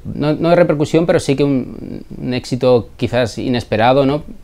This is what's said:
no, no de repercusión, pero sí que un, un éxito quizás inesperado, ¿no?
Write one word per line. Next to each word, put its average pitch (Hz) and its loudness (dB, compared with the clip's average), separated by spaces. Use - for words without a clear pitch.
no, 147 0
no 165 0
de 175 4
repercusión, 160 2
pero 175 2
sí 139 0
que 143 2
un, - -4
un 127 -4
éxito 123 0
quizás 120 -2
inesperado, 120 2
¿no? 139 0